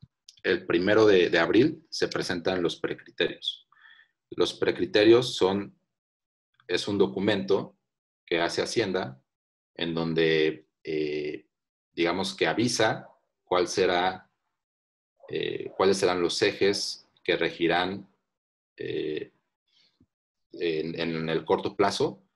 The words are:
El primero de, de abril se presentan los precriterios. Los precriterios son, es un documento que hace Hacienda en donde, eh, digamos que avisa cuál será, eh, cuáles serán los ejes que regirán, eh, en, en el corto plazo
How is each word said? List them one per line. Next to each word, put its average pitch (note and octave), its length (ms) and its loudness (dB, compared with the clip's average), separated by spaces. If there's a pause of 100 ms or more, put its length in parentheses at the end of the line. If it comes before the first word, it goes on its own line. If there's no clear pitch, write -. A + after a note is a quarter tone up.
(420)
El F#2 220 0
primero G#2 420 4
de, F#2 220 6
de F2 100 2
abril - 520 2
se - 180 -4
presentan F2 540 -4
los D#2+ 140 -2
precriterios. - 920 -6 (640)
Los - 240 -2
precriterios A2 800 4
son, G2 440 -2 (880)
es F2+ 220 -4
un G2+ 80 -2
documento G2 800 0 (480)
que E2+ 160 -2
hace E2+ 220 -2
Hacienda F#2+ 580 -4 (540)
en E2+ 180 -4
donde, D#2+ 760 0 (160)
eh, D2+ 600 -6 (460)
digamos F#2+ 400 -2
que F2 140 -2
avisa A2+ 640 0 (360)
cuál F2+ 220 2
será, F2+ 640 0 (1000)
eh, D#2+ 480 -6
cuáles G2 220 2
serán F2+ 240 0
los E2 180 -2
ejes G2 680 -2 (160)
que E2+ 140 -2
regirán, E2+ 720 -2 (680)
eh, D#2 560 -8 (1200)
en, E2 460 -4
en E2 300 -4
el D#2+ 160 -2
corto F#2+ 320 -2
plazo G2+ 460 -2 (140)